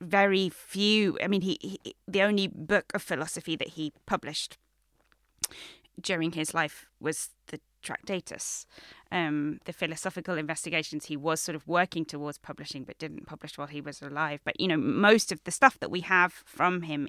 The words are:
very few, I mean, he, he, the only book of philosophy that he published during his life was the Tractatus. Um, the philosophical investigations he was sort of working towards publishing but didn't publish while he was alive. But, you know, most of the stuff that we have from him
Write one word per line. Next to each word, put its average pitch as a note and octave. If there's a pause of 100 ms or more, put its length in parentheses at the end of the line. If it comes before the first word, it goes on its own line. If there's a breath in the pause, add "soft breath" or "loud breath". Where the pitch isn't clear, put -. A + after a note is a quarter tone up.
very F#3+
few, G#3
I F3
mean, G3
he, F#3+
he, - (120)
the F#3+
only G3+
book F3
of D#3
philosophy D#3+
that -
he D#3 (140)
published - (1400 loud breath)
during E3
his D#3
life D#3+ (140)
was - (180)
the - (240)
Tractatus. - (460 loud breath)
Um, D3+
the E3+
philosophical F3+
investigations D#3
he D3
was D#3
sort E3
of D3+
working F3
towards D3
publishing C#3+
but -
didn't D#3
publish D3+
while C#3+
he D3
was C#3+
alive. D3
But, -
you F3+
know, E3
most G3+
of F3+
the -
stuff -
that -
we F3+
have F3+
from F3+
him D3+